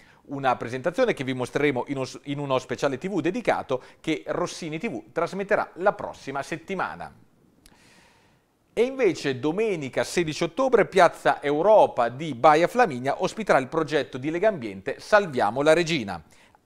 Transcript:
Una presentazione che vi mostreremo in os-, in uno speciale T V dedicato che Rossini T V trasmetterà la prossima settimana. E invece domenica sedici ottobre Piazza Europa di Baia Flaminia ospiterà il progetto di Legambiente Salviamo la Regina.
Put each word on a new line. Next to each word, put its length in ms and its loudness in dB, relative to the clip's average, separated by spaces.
Una 260 0
presentazione 580 -2
che 100 -6
vi 100 -4
mostreremo 560 -2
in 100 -4
os-, 240 -8
in 160 -8
uno 180 0
speciale 400 -4
T 100 -8
V 140 -4
dedicato 600 -2
che 260 -6
Rossini 540 -6
T 100 -6
V 220 -12
trasmetterà 640 -2
la 180 0
prossima 480 -10
settimana. 720 -8
E 80 2
invece 580 0
domenica 640 -2
sedici 400 -2
ottobre 440 2
Piazza 520 4
Europa 680 4
di 240 -8
Baia 340 6
Flaminia 540 0
ospiterà 380 2
il 80 -4
progetto 500 -2
di 140 -6
Legambiente 680 -2
Salviamo 640 2
la 120 6
Regina. 460 0